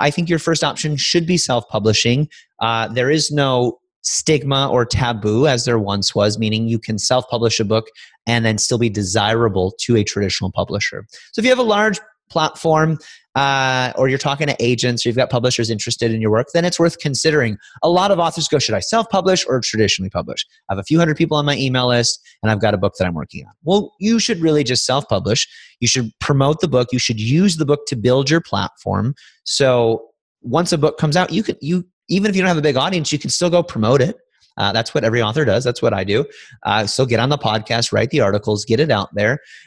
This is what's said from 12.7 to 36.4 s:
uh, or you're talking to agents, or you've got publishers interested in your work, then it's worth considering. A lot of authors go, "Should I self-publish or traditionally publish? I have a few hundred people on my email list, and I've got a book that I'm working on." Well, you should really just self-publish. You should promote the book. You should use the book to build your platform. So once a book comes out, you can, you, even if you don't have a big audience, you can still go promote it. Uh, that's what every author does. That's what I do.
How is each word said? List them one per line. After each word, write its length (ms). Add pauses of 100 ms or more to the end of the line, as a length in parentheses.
uh, 600
or 120
you're 80
talking 300
to 120
agents, 460
or 40
you've 80
got 120
publishers 400
interested 420
in 100
your 100
work, 240
then 100
it's 140
worth 200
considering. 600 (240)
A 60
lot 220
of 80
authors 300
go, 100
"Should 160
I 60
self-publish 640
or 140
traditionally 480
publish? 380 (220)
I 40
have 60
a 60
few 140
hundred 180
people 200
on 80
my 120
email 320
list, 320 (220)
and 80
I've 100
got 140
a 40
book 200
that 80
I'm 80
working 300
on." 80 (100)
Well, 380
you 180
should 220
really 240
just 220
self-publish. 600 (340)
You 80
should 300
promote 420
the 80
book. 240
You 60
should 220
use 360
the 100
book 220
to 80
build 340
your 100
platform. 760 (300)
So 640 (320)
once 320
a 60
book 180
comes 200
out, 140
you 120
can, 180
you, 240 (240)
even 220
if 60
you 60
don't 60
have 80
a 60
big 140
audience, 360
you 60
can 120
still 200
go 120
promote 380
it. 160 (400)
Uh, 140
that's 240
what 80
every 180
author 240
does. 200
That's 180
what 100
I 120
do. 200 (380)